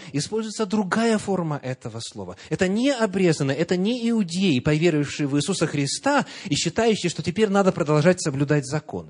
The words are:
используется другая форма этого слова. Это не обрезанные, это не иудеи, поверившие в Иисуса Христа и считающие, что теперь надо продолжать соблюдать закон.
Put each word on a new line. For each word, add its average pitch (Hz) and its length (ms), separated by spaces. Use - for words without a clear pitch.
используется 214 540
другая 214 500
форма 170 460
этого 123 360
слова. 92 380
Это 170 180
не 240 260
обрезанные, 180 640
это 180 180
не 226 360
иудеи, 185 480
поверившие 151 680
в 139 100
Иисуса 165 300
Христа 175 600
и 190 80
считающие, 208 560
что - 140
теперь 202 260
надо 196 220
продолжать 151 500
соблюдать 143 460
закон. 101 420